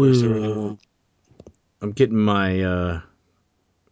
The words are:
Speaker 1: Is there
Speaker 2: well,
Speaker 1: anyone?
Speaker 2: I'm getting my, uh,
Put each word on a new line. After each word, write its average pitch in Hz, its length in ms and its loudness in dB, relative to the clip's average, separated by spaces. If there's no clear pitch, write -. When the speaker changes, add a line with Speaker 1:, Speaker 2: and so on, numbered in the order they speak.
Speaker 1:
Is 127 120 4
there 113 100 2
Speaker 2:
well, 107 120 -2
Speaker 1:
anyone? 107 360 -6
Speaker 2:
I'm 104 100 -6
getting 113 260 0
my, 98 440 0
uh, 87 400 -4